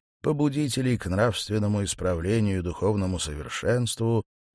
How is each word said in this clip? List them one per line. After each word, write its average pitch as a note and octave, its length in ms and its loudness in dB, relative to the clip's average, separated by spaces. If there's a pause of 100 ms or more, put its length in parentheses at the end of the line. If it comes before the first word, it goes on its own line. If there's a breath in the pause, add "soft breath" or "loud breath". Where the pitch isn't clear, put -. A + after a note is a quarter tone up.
(220)
побудителей C#3+ 760 0
к - 80 -10
нравственному G#2 760 0
исправлению F#2 760 0
и F#2 40 0
духовному F#2 560 0
совершенству, A2+ 1040 0 (320)